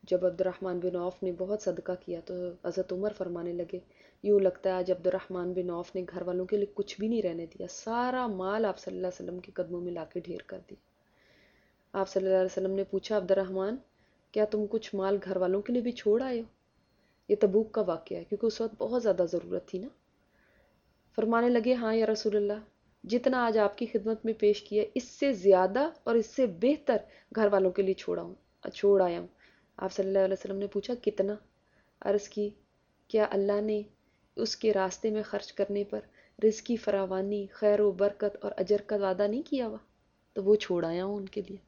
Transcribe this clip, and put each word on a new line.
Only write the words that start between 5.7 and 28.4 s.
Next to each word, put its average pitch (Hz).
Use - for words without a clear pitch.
औफ 175
ने 190
घर 175
वालों 180
के 208
लिए 202
कुछ -
भी 220
नहीं 226
रहने 170
दिया, 185
सारा 247
माल 202
आप 190
सल्लल्लाहु 185
अलैहि 180
वसल्लम 180
के 180
कदमों 175
में 175
लाके 170
ढेर 175
कर 190
दिया।" 190
आप 190
सल्लल्लाहु 190
अलैहि 185
वसल्लम 190
ने 196
पूछा, 196
"अब्दुर्रहमान, 190
क्या 214
तुम 214
कुछ 214
माल 196
घर 185
वालों 185
के 240
लिए 240
भी 240
छोड़ 233
आए 254
हो?" 226
ये 208
तबूक 208
का 226
वाक़या 175
है, 170
क्योंकि 208
उस 220
वक्त 220
बहुत 233
ज़्यादा 185
ज़रूरत 175
थी 185
ना। 233
फरमाने 233
लगे, 240
"हाँ 226
या 226
रसूलल्लाह, 208
जितना 240
आज 226
आपकी 202
खिदमत 220
में 220
पेश 208
किया, 208
इससे 277
ज़्यादा 196
और 233
इससे 233
बेहतर 220
घर 214
वालों 196
के 190
लिए 190
छोड़ा 175
हूँ, 175